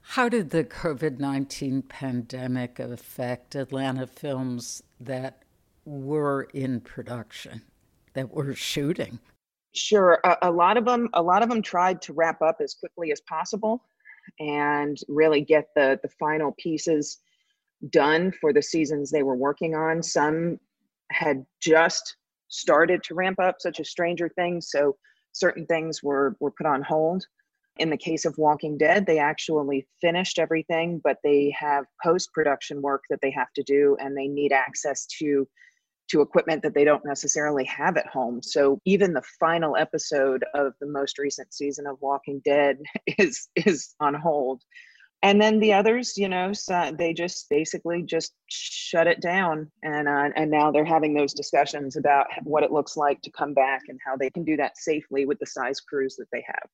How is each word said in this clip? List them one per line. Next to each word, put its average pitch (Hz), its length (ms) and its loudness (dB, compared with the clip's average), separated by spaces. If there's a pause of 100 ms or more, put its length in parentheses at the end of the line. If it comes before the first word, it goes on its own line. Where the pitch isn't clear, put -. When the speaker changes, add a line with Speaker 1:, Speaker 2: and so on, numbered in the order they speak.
Speaker 1:
How 247 280 -2
did 208 200 0
the 165 140 0
covid 151 560 -6
nineteen 139 640 -4
pandemic 127 960 -6
affect 123 760 -10
Atlanta 135 520 -4
films 131 720 -8 (180)
that 131 440 -10 (420)
were 143 680 -4
in 131 280 -4
production, 120 800 -14 (520)
that 131 180 -8
were 139 240 -6
shooting? - 640 -4 (540)
Speaker 2:
Sure. 185 500 6
A, 175 200 6
a 180 80 4
lot 175 260 4
of 233 80 0
them, 240 280 0
a 175 80 4
lot 180 220 4
of 233 60 2
them 233 120 0
tried 180 420 0
to 156 100 -14
wrap 160 280 0
up 160 200 2
as 143 120 -4
quickly 170 380 -8
as 143 100 -4
possible 214 600 -4 (560)
and 147 580 -2 (100)
really 151 340 4
get 151 340 4
the, 135 260 4
the - 80 -8
final 151 480 -2
pieces 156 640 -2 (680)
done 160 420 4 (100)
for 156 100 2
the 143 100 6
seasons 143 500 -2
they 151 120 2
were 135 140 0
working 143 380 -2
on. 160 260 0
Some 165 580 0 (520)
had 139 340 -2 (160)
just 165 540 4 (320)
started 170 560 4
to - 100 -12
ramp 185 260 -2
up, 180 200 2
such 170 200 -6
as - 100 -8
Stranger 170 380 -2
Things, 175 440 -4
so 143 260 2 (360)
certain 170 340 -2
things 160 340 -2
were, 139 380 0
were 143 120 -2
put - 140 -10
on 143 160 2
hold. 156 440 -2 (520)
In 160 140 -2
the 143 60 -2
case 160 280 -6
of 160 120 -4
Walking 151 400 0
Dead, 165 280 4
they 165 140 4
actually 143 680 -2 (140)
finished 175 380 0
everything, 165 640 -2
but 143 220 0
they 143 340 4
have 143 280 -2 (180)
post-production 156 800 0
work 139 280 -2
that 147 120 -2
they 139 100 0
have 131 240 -4
to 143 80 -4
do, 143 380 4
and 139 160 -6
they 139 100 -6
need 143 240 0
access 135 540 -2 (140)
to, 143 280 0 (640)
to 151 120 4
equipment 160 420 2
that 151 100 -2
they 147 100 4
don't 147 220 4
necessarily 147 600 -2
have 160 300 -2
at 135 120 -2
home. 123 340 -4
So 139 420 2
even 190 300 2
the 135 100 -2 (160)
final 165 380 2
episode 139 640 0 (120)
of 139 260 0
the 143 60 -8
most 139 320 -6
recent 139 340 -6
season 143 340 -8
of 139 140 -10
Walking 139 420 -4
Dead 143 360 2 (180)
<laughs> - 200 -4
is, 165 380 0
is 170 460 0
on 143 140 0
hold. 143 480 -2 (580)
And 202 200 6
then 220 180 4
the 214 140 4
others, 226 440 2
you 196 120 0
know, 185 240 -2
so 175 440 -2
they 165 160 0
just 175 360 -6
basically 165 520 -2
just 160 320 -4 (140)
shut - 580 -2
it 175 140 4
down. 170 500 0 (140)
And, 151 240 -2
uh, 143 260 2
and 156 160 0
now 151 220 4
they're 151 140 4
having 156 280 2
those 147 200 2
discussions 147 640 -2
about 143 300 4 (160)
what 151 200 2
it - 80 0
looks 147 240 -2
like 147 280 0
to - 80 -16
come 147 220 -6
back 135 360 2
and 131 160 -16
how 135 100 -4
they 135 140 -2
can 170 160 -6
do 156 100 0
that 143 220 -2
safely 147 480 -2
with 143 140 -2
the - 60 -8
size 131 360 -6
crews 135 340 -4
that 117 160 -14
they 120 160 -6
have. - 260 -10